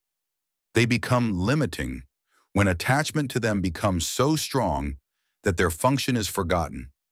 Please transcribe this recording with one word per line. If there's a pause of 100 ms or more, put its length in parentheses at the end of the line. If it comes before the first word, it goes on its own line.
(760)
They
become
limiting (500)
when
attachment
to
them
becomes
so
strong (480)
that
their
function
is
forgotten. (220)